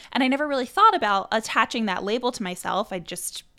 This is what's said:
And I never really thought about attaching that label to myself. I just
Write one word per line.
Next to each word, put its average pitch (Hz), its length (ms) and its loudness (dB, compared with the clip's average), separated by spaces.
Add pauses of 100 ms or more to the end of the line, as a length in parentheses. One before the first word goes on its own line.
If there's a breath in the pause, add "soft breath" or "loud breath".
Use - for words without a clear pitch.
(120)
And 254 120 2
I 262 40 4
never 277 200 0
really 262 180 -2
thought 415 280 6
about 208 360 0
attaching 226 560 0
that 185 180 -2
label 240 280 -2
to - 100 -10
myself. 180 480 -4
I 185 100 -6
just - 420 -12 (160)